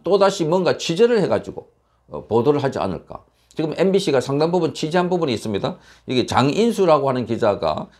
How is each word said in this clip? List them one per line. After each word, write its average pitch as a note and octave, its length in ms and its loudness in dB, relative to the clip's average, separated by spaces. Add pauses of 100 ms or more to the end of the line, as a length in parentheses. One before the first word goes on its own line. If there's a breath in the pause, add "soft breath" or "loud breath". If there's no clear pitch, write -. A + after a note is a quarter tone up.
또다시 F#3+ 400 2
뭔가 D#3+ 320 0
취재를 A3 460 2
해가지고, G#2+ 460 -4 (400)
어, - 180 -12
보도를 B2+ 360 2
하지 C3+ 160 -2
않을까. D#2+ 460 -6 (240)
지금 D#3 280 -4
엠비씨가 F#3 440 2
상당 C#3+ 300 0
부분 E3+ 240 0
취재한 F3 340 -2
부분이 E3 240 -2
있습니다. A2 440 -4 (300 soft breath)
이게 B2 200 0
장인수라고 D3+ 800 2
하는 B2+ 180 -2
기자가 G2+ 600 -2 (120)